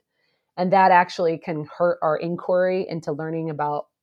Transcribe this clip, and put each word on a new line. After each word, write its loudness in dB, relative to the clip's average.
And -2
that 6
actually 2
can -8
hurt -2
our 0
inquiry -2
into -8
learning -6
about -6